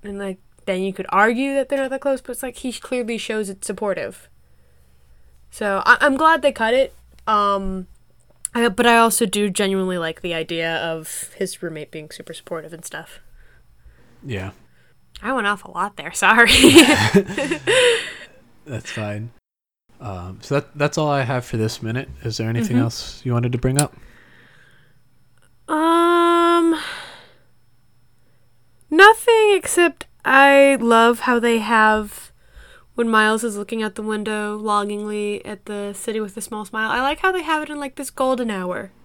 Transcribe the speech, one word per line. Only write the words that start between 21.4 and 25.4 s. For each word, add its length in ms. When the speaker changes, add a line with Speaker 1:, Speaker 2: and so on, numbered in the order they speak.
Speaker 2:
for 120
this 240
minute. 280
Is 140
there 120
anything 260
Speaker 1:
Mm-hmm. 80
Speaker 2:
else 420
you 80
wanted 200
to 40
bring 240
up? 140